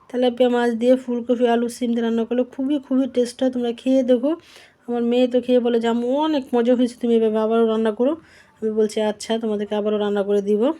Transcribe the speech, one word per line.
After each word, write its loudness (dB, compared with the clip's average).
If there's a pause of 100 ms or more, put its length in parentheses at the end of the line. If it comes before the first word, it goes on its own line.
তেলাপিয়া 0
মাছ 0
দিয়ে 4
ফুলকপি, -2
আলু, 0
সিম -6
দিয়ে -2
রান্না 0
করলে -2
খুবই, -4
খুবই 0
টেস্ট -2
হয়, 0
তোমরা -4
খেয়ে 0
দেখো। 2 (560)
আমার -4
মেয়ে 2
তো 0
খেয়ে 2
বলে 0
যে, -2
"আম্মু, 0
অনেক 0 (100)
মজা 2
হয়েছে, 0
তুমি 0
এভাবে 2
আবারও 2
রান্না 0
করো।" 0 (420)
আমি -4
বলছি, 0
"আচ্ছা, -4
তোমাদেরকে -4
আবারও -2
রান্না 0
করে 0
দিব, 0 (180)